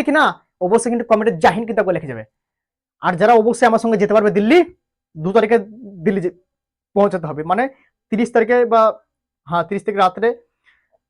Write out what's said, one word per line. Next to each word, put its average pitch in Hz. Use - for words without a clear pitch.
কি 294
না 302
অবশ্যই 226
কিন্তু 233
কমেন্টে 220
"জয় 202
হিন্দ" 220
কিন্তু 214
একবার 185
লিখে 151
যাবে। 113
আর 175
যারা 220
অবশ্যই 233
আমার 220
সঙ্গে 226
যেতে 202
পারবে 208
দিল্লি, 226
দু 160
তারিখে 220
দিল্লি 202
যে-, -
পৌঁছাতে 190
হবে, 147
মানে 214
তিরিশ 226
তারিখে 240
বা, 226
হ্যাঁ, 170
তিরিশ 202
তারিখ 208
রাত্রে, 190